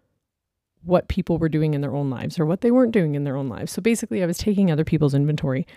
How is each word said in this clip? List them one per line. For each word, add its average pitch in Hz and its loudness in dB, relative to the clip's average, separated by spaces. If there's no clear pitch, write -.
what 175 0
people 175 -2
were 156 0
doing 151 0
in 143 -2
their 143 -4
own 143 -2
lives 147 -6
or 156 0
what 165 0
they 233 2
weren't 240 4
doing 165 2
in 143 -2
their 135 -4
own 139 -4
lives. 113 -8
So - -6
basically, 214 0
I - 2
was 170 -2
taking 196 2
other 156 0
people's 147 2
inventory, 143 0